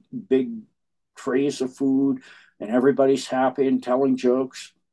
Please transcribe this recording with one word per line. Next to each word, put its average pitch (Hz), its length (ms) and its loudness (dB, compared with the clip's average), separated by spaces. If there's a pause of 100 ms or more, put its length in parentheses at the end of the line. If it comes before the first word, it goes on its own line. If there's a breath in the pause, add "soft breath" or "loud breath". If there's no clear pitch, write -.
(280)
big 120 320 0 (560)
trays 139 420 -2
of 127 160 -6
food, 135 460 0 (400 loud breath)
and 104 100 -8
everybody's 131 560 2
happy 131 400 0
and 127 160 0
telling 131 320 0
jokes 127 560 -2 (220)